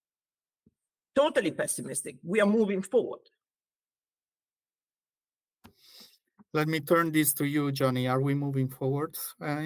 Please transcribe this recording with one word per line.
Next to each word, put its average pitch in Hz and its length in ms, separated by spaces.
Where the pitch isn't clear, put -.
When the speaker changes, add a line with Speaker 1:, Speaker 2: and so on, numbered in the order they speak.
Speaker 1:
totally 269 340
pessimistic. - 720
We 196 180
are 202 60
moving 202 360
forward. - 400
Speaker 2:
Let 151 160
me 160 100
turn 165 320
this 151 240
to 147 120
you, 143 260
Johnny. 131 340
Are 131 140
we 139 140
moving 139 340
forward, 143 480
uh, 151 240